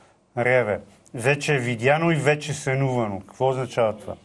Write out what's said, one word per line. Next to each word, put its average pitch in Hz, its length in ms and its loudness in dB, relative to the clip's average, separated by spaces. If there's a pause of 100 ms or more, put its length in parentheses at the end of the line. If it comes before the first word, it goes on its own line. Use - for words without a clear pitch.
(380)
реве. 117 420 2 (340)
Вече 143 400 0
е 139 40 2
видяно 127 520 2
и 160 60 2
вече 147 340 0
е 139 40 -4
сънувано. 127 680 -2
Какво - 280 -2
означава 127 480 0
това? - 180 -14 (100)